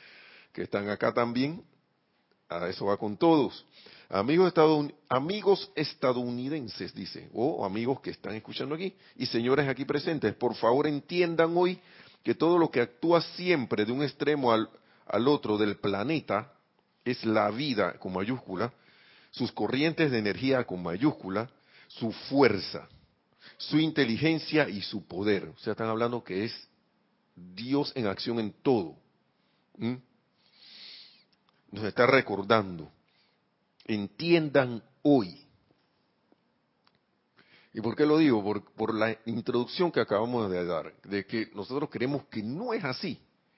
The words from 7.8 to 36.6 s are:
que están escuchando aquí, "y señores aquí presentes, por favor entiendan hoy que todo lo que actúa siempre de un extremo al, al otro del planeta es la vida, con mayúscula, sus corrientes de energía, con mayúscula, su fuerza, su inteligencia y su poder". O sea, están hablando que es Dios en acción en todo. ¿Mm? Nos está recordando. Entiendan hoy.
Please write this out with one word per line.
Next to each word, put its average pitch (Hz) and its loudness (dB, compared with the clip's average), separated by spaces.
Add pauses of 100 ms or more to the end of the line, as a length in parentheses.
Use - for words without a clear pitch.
que - -10
están - -10
escuchando 131 -8
aquí, 185 -6 (220)
"y 127 -4
señores 131 2
aquí 131 -4
presentes, 143 -2
por 117 -2
favor 127 2
entiendan 165 0
hoy 180 0 (420)
que 113 0
todo 170 2
lo 165 4
que 117 0
actúa 160 2
siempre 147 0
de 117 -2
un 135 -2
extremo 139 0
al, 110 2 (360)
al 113 0
otro 127 2
del 104 0
planeta 107 -2 (520)
es 123 -4
la 107 2
vida, 110 -2
con 95 -8
mayúscula, 101 -4 (580)
sus 123 -4
corrientes 143 0
de 120 2
energía, 120 0
con 90 -8
mayúscula, 95 -2 (380)
su 113 -6
fuerza, 104 2 (680)
su - 0
inteligencia 151 2
y 98 -8
su 98 -8
poder". 95 0
O - -20
sea, 110 -4
están 113 -4
hablando 117 -2
que 95 -4
es - -10 (640)
Dios 117 -4
en 120 -2
acción 113 -4
en 107 -4 (100)
todo. 101 2 (840)
¿Mm? 120 -4 (1800)
Nos 107 -8
está 123 4
recordando. 98 2 (920)
Entiendan 131 0 (220)
hoy. 120 4 (2250)